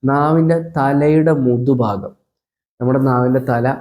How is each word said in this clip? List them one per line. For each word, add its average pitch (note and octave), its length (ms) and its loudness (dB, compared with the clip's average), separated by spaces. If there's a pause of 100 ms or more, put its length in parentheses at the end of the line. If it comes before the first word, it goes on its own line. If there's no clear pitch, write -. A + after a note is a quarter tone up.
നാവിൻ്റെ D#3 560 0 (180)
തലയുടെ D3 600 2
മുതുഭാഗം, B2 720 -2 (680)
നമ്മുടെ C3 220 0
നാവിൻ്റെ B2+ 380 2
തല B2 260 -2 (140)